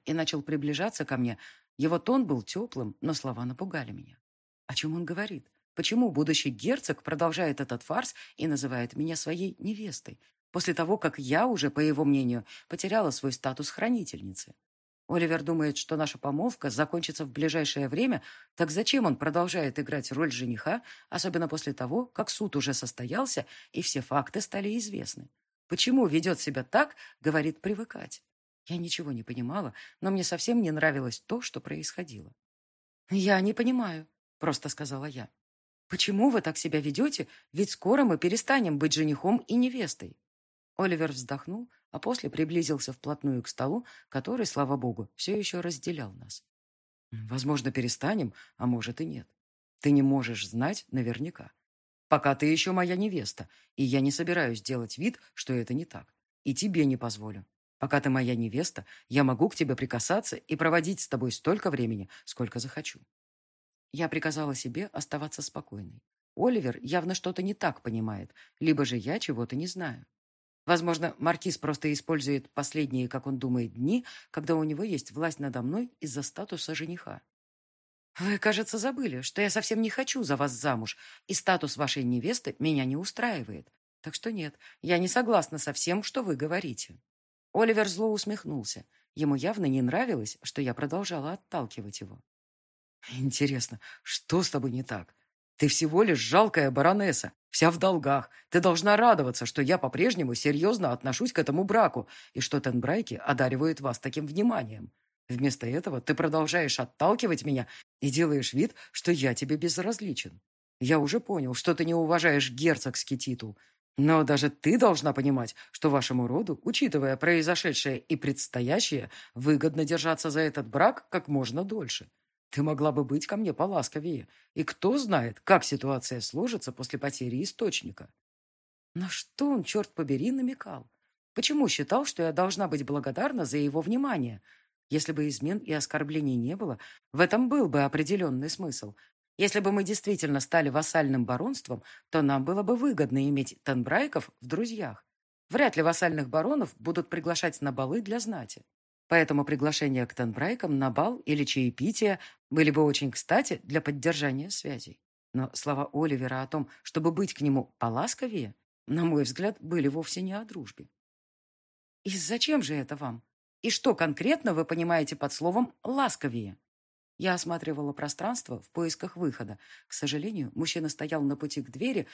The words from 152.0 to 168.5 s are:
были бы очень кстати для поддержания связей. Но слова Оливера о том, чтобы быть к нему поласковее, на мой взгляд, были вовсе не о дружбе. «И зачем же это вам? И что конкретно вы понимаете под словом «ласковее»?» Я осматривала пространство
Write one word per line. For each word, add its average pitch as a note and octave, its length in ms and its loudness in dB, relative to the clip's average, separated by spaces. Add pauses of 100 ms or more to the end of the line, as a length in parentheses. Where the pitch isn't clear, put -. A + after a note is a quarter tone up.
были D3+ 200 6
бы D3+ 120 4
очень C#3+ 280 2
кстати - 540 0
для D3 160 0
поддержания D3 720 -2
связей. - 500 -8 (320)
Но C3 220 -2
слова C#3+ 380 -2
Оливера C3 500 0
о C3 40 -6
том, D3+ 220 -4 (140)
чтобы D#3+ 280 0
быть F3 240 0
к - 60 -8
нему C3+ 380 2
поласковее, C3+ 760 -2 (320)
на E3 180 0
мой D3 200 4
взгляд, F3+ 360 -2
были D#3 280 2
вовсе D#3+ 340 -4
не F#3+ 100 -4
о G#3+ 120 -8
дружбе. F#3+ 440 -14 (1160)
«И G3 60 -4
зачем A#3 520 2
же D3 120 -2
это D3 220 -4
вам? A#2+ 260 -8 (400)
И A3+ 80 0
что A3+ 240 4
конкретно E3+ 600 2
вы D#3+ 100 2
понимаете E3 520 0
под - 160 -2
словом G3 500 0
«ласковее»?» C3 760 -2 (600)
Я F3+ 160 2
осматривала D#3 580 -4
пространство D3 680 -6